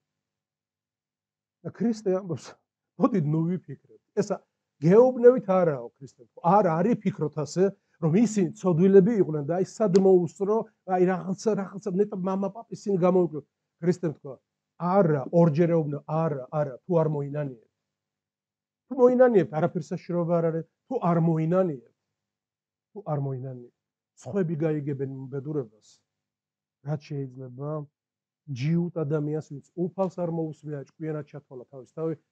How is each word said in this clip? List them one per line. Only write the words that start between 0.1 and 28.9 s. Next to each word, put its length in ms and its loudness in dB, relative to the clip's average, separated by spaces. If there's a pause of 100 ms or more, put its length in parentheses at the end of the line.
და 80 -10
ქრისტე 420 -4
ამბობს, 320 -6 (540)
მოდით, 260 2
ნუ 180 0
ვიფიქრეთ. 580 -8 (120)
ესა 220 -2 (460)
გეუბნებით 640 6
არაო, 420 2
ქრისტე. 340 -20 (180)
არა, 300 4
არ 160 0
იფიქროთ 480 -2
ასე, 280 -2 (380)
რომ 120 2
ისინი 380 2
ცოდვილები 640 6
იყვნენ 320 0
და 100 -4
აი, 100 -2
სად 300 -2
მოუსწრო, 640 4 (260)
აი, 200 0
რაღაცა, 480 -2
რაღაცა, 400 -6
ნეტა 260 -2
მამა, 320 -4
პაპა, 200 -18
ისინი 260 -6
გამოიკვლიო. 480 2 (380)
ქრისტემ 320 -2
თქვა, 220 -16 (440)
არა, 500 2
ორჯერ 400 4
ეუბნა, 340 -2
არა, 440 -4
არა, 280 -4
თუ 180 -10
არ 160 2
მოინანიებთ. 580 -8 (1200)
თუ 20 -10
მოინანიებთ, 580 4
არაფერი 340 -2
საშიშროება 500 -4
არ 100 0
არის, 200 -4 (160)
თუ 160 -8
არ 220 0
მოინანიებთ. 760 -2 (1000)
თუ 60 -14
არ 180 -6
მოინანიებთ. 560 -10 (440)
სხვები 360 -4
გაიგებენ 580 -4
უბედურებას. 760 -10 (920)
რაც 180 -8
შეიძლება 680 -12 (800)
ჯიუტ 480 -2